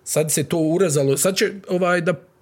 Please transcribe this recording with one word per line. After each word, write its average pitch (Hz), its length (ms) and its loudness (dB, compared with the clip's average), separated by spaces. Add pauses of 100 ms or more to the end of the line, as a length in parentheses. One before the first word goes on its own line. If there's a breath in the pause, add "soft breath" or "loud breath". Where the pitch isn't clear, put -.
sad 156 280 0
se 156 120 0
to 170 140 -4
urezalo, 156 600 2
sad 185 180 0
će, 196 180 0 (160)
ovaj, 180 320 0
da 170 120 0 (280)